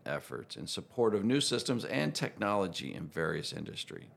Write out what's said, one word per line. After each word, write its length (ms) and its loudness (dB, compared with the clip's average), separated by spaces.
efforts 500 -6
in 120 -8
support 460 2
of 120 4
new 160 6
systems 420 2
and 320 0
technology 800 0
in 140 -6
various 440 -2
industry. 640 -8